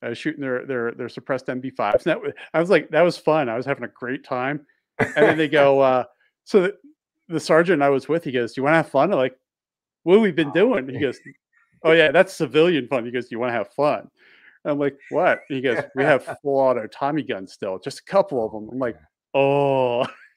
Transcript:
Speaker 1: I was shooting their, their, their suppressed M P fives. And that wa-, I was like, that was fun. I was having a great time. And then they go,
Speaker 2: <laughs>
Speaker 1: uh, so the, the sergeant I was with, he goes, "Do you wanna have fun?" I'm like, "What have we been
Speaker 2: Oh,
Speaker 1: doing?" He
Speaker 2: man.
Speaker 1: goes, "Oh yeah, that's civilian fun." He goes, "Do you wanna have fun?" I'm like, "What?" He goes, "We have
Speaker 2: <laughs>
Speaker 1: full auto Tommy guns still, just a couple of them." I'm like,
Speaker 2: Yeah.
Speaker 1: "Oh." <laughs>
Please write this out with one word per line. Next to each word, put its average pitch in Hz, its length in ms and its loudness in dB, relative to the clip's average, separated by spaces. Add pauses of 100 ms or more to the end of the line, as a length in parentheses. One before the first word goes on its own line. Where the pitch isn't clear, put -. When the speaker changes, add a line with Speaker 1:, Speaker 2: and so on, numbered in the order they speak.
Speaker 1:
I 120 80 -8
was 117 80 -8
shooting 151 240 -8
their, 127 240 -6
their, 120 260 -6
their 123 160 -10
suppressed 131 420 -8
M 127 100 -8
P 131 100 -10
fives. 104 360 -2
And 160 60 0
that 233 100 -4
wa-, 147 100 -8 (220)
I 160 60 2
was 175 100 -2
like, 165 200 2
that 151 120 2
was 175 160 2
fun. 151 300 0
I 113 80 -4
was 123 100 -6
having 131 180 -4
a 113 40 -10
great 127 360 -10
time. 135 400 -6 (340)
And - 160 -4
then 202 240 4
they 156 100 0
go, 139 320 4
Speaker 2:
<laughs> - 20 4
Speaker 1:
uh, 127 220 2 (400)
so 196 180 4
the, 196 140 -2 (520)
the 160 120 -4
sergeant 165 420 4
I 143 80 4
was 135 180 0
with, 165 160 -2
he 139 80 -6
goes, 120 220 -2
"Do 131 60 -6
you 131 40 -2
wanna 156 120 4
have 156 140 0
fun?" 147 220 2
I'm 143 60 0
like, 131 200 -2 (640)
"What 175 120 4
have 226 80 6
we 190 100 2
been 147 160 -2
Speaker 2:
Oh, 135 40 -8
Speaker 1:
doing?" 175 340 2
He 135 80 -10
Speaker 2:
man. 143 80 -4
Speaker 1:
goes, - 160 -2 (680)
"Oh 160 80 4
yeah, 156 180 6
that's 185 240 4
civilian 151 540 0
fun." 123 160 -2
He 120 80 -10
goes, 120 160 -6
"Do 120 80 -10
you - 20 -6
wanna 120 140 -4
have 110 200 -4
fun?" 139 380 -2 (540)
I'm 147 140 -4
like, 143 180 -4 (140)
"What?" 143 380 0
He 135 120 -6
goes, 123 180 0 (160)
"We 131 100 -2
have 143 200 2
Speaker 2:
<laughs> - 180 -14
Speaker 1:
full 139 160 0
auto 127 300 0
Tommy 143 340 -4
guns 98 300 -10
still, 95 260 -8
just - 220 -14
a - 40 -20
couple 180 400 0
of 107 80 -6
them." 107 200 -12
I'm 127 60 -10
like, 120 180 -4 (380)
Speaker 2:
Yeah. 135 60 4
Speaker 1:
"Oh." 135 720 2
<laughs> - 40 -20 (220)